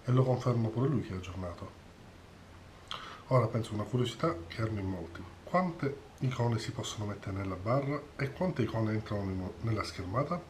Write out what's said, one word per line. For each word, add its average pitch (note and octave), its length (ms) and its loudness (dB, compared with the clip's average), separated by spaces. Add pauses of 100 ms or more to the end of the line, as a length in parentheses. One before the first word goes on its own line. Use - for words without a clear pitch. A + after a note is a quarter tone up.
e - 80 2
lo B2+ 120 8
confermo A#2 460 4
pure B2 180 2
lui B2+ 160 4
che G2 100 -6
è F#2 40 -2
aggiornato. F2+ 640 -8 (1400)
Ora B2 180 6
penso A2 300 0
una G#2 80 0
curiosità B2+ 520 2 (120)
che - 160 -4
arma G#2+ 160 0
in F#2+ 80 0
molti. F2 360 -4 (200)
Quante E3 520 0 (240)
icone A#2+ 380 2
si A2 140 -4
possono G#2+ 340 -4
mettere G2 300 -4
nella G2 180 -2
barra C3 480 2 (140)
e C3+ 160 -2
quante F3+ 320 2
icone A2 300 2
entrano G#2 360 0
in, F#2+ 180 -2 (120)
nella G#2+ 240 0
schermata? B2 680 -2